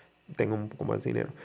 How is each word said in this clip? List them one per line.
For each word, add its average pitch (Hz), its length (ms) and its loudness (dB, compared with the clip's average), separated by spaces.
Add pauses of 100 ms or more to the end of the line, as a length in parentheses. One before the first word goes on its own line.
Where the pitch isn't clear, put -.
(360)
tengo 107 200 4
un 107 140 -2
poco - 160 -6
más 107 180 2
de 123 80 0
dinero". 113 180 2 (160)